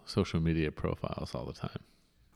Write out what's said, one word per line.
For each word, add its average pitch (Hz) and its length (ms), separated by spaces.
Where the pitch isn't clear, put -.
social - 360
media 80 300
profiles - 640
all 60 100
the - 80
time? - 260